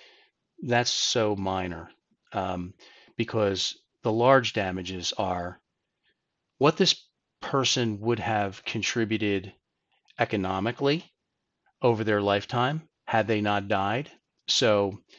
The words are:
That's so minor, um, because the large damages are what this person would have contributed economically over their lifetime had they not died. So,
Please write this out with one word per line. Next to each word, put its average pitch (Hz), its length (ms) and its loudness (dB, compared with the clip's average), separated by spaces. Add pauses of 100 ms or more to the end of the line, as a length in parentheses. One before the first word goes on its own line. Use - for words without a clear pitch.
(600)
That's 120 300 0
so 107 440 0
minor, 92 540 -4 (440)
um, 92 400 -6 (440)
because 104 600 0 (260)
the 113 80 0
large 120 420 4
damages 92 640 -4
are 90 420 -4 (1000)
what 147 200 4
this - 240 4 (400)
person 117 600 0
would 113 180 0
have 104 460 -2
contributed 104 880 -2 (680)
economically 113 840 0 (800)
over 113 220 2
their 104 180 2
lifetime 120 640 0 (240)
had 110 180 2
they 107 160 0
not 104 260 0
died. 104 440 -2 (360)
So, 101 520 2 (200)